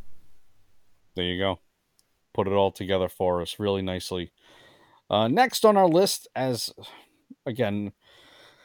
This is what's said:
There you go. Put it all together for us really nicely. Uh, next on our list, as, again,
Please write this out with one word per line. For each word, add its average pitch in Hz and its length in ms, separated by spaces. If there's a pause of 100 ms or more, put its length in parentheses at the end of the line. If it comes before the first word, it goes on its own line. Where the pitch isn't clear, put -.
(1160)
There 90 100
you 90 140
go. 95 200 (760)
Put 98 140
it 95 60
all 98 180
together 92 380
for 90 320
us - 180
really 98 220
nicely. 92 500 (800)
Uh, 110 180
next 233 380
on 214 100
our 190 120
list, 175 480
as, 127 360 (760)
again, 104 460 (720)